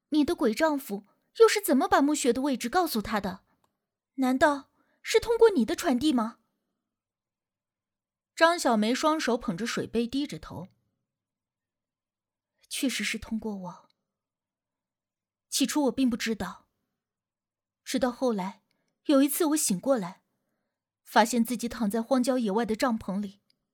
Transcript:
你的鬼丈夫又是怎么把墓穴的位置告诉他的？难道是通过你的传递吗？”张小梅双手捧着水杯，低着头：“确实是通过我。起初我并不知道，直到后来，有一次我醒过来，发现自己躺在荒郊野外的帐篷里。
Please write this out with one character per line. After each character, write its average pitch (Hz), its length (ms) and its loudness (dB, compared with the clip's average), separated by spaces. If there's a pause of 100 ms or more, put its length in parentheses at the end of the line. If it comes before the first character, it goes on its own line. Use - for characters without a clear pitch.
你 294 160 2
的 339 100 -2
鬼 233 180 0
丈 302 240 0
夫 202 300 -10 (320)
又 453 80 10
是 427 140 0
怎 294 160 2
么 339 100 2
把 370 140 4
墓 294 120 4
穴 262 200 2
的 262 80 -2
位 269 160 0
置 240 100 -8
告 233 180 0
诉 214 160 -4
他 208 200 -6
的？ 185 240 -10 (680)
难 262 220 0
道 285 320 2 (320)
是 - 200 2
通 466 160 0
过 453 140 8
你 294 120 2
的 254 100 -2
传 302 240 0
递 302 140 2
吗？” 233 280 -2 (2000)
张 339 240 4
小 247 160 2
梅 214 180 2
双 311 240 0
手 247 200 -2
捧 - 180 -6
着 202 100 -8
水 143 220 -6
杯， 233 180 -4
低 269 220 -4
着 156 100 -12
头 170 300 -14 (2000)
：“确 - 220 -4
实 214 160 -6
是 226 120 -6
通 220 220 -8
过 214 160 -8
我。 180 340 -16 (1600)
起 - 160 0
初 302 180 -2
我 254 80 0
并 269 180 0
不 233 80 -4
知 220 180 -4
道， 185 320 -12 (1200)
直 - 120 -4
到 254 140 0
后 247 220 -2
来， 190 280 -8 (440)
有 277 180 6
一 285 60 2
次 339 160 -2
我 294 100 0
醒 196 240 -2
过 262 180 0
来， 180 260 -12 (840)
发 220 180 4
现 233 220 2
自 247 100 -4
己 - 140 -6
躺 226 200 -4
在 226 120 -2
荒 254 200 0
郊 254 160 0
野 220 140 0
外 233 140 0
的 214 100 -2
帐 226 240 -2
篷 196 220 -6
里。 202 180 -12 (340)